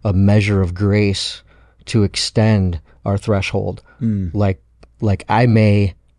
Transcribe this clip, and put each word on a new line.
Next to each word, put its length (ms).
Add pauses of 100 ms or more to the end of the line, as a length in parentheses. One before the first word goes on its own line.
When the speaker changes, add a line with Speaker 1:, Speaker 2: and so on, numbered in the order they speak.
Speaker 1:
a 100
measure 480
of 120
grace 680 (420)
to 180
extend 760 (240)
our 140
threshold. 640 (180)
Speaker 2:
Mm. 340
Speaker 1:
Like, 260 (420)
like 260
I 180
may, 480 (240)